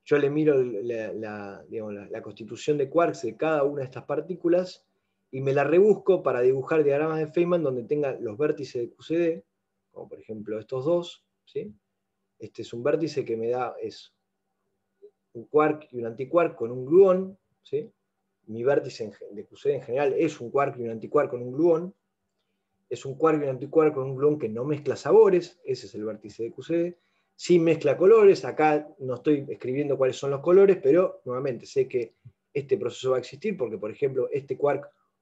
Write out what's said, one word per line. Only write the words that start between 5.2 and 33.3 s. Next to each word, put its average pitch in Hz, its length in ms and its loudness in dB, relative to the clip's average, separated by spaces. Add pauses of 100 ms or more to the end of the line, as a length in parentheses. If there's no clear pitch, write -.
y 131 120 -8
me 135 100 0
la 139 120 2
rebusco 185 580 4
para 123 180 0
dibujar 135 420 2
diagramas 151 360 0
de 156 80 -2
Feynman 175 360 0
donde 127 200 -2
tenga 147 360 -2
los 104 200 -8
vértices 147 420 -4
de 120 100 -6
Q - 120 -20
C 165 160 -4
D, 170 260 -2 (460)
como 92 180 -18
por - 100 -18
ejemplo 107 400 -10
estos 131 280 -8
dos, 170 380 -2 (200)
¿sí? - 300 -12 (640)
Este 110 240 -16
es - 100 -14
un 120 100 -10
vértice 151 420 -2
que 113 120 -4
me 113 120 -4
da, 123 320 -4
es - 340 -14 (1200)
un 117 100 -14
quark 151 480 0
y 123 60 -10
un 117 80 -6
antiquark 151 500 -2
con 117 160 -6
un 127 140 -8
gluón, 190 520 4 (240)
¿sí? 165 280 -8 (560)
Mi 113 180 -10
vértice 135 400 -2
en 104 80 -12
ge-, - 180 -20
de 104 140 -14
Q - 120 -20
C - 120 -4
D 143 80 0
en 123 60 -8
general 135 340 -2
es 151 240 -2
un 117 100 -10
quark 135 280 -2
y 123 40 -8
un 117 80 -6
antiquark 113 400 -2
con 123 120 -8
un 123 100 -10
gluón. 170 420 2 (920)
Es - 160 -10
un 135 120 -10
quark 156 240 2
y - 40 -2
un 135 60 -2
antiquark 156 420 2
con 131 120 -4
un 135 120 -6
gluón 147 220 2
que 123 100 -6
no 110 160 -6
mezcla 143 320 -4
sabores, 180 640 4
ese 127 240 -6
es - 80 -20
el 107 120 -8
vértice 107 380 -10
de 117 60 -8
Q - 120 -16
C 165 140 -4
D. 175 220 -4 (360)
Sí - 240 4
mezcla 151 380 2
colores, 196 480 8
acá 151 440 2 (100)
no 127 180 -6
estoy 139 320 0
escribiendo 131 480 -2
cuáles 131 200 0
son 139 140 -6
los 139 100 -4
colores, 185 420 6
pero 175 420 4
nuevamente 127 420 -6
sé 131 200 0
que 123 280 -6 (380)
este 139 240 0
proceso 120 340 -4
va 131 60 2
a 123 40 0
existir 180 360 -8